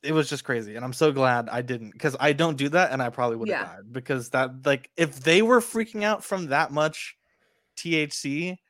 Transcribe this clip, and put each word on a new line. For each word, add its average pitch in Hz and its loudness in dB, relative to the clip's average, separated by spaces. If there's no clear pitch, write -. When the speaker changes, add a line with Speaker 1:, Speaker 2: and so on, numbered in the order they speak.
Speaker 1:
it 151 -2
was 151 2
just 143 -6
crazy. 113 -4
And 117 -8
I'm 127 -8
so 156 4
glad 123 2
I 120 -4
didn't, 117 -8
'cause 143 -2
I 147 4
don't 156 0
do 139 0
that, 170 4
and 131 -2
I 120 0
probably 120 -2
would 110 -4
have 180 0
Speaker 2:
Yeah. 98 -4
Speaker 1:
died. 98 -20
Because 127 -4
that, 131 -2
like, 139 0
if 143 -2
they 165 6
were 233 6
freaking 220 -4
out 214 0
from 185 -4
that 139 0
much 151 -2
T 170 -2
H 151 -2
C 165 -6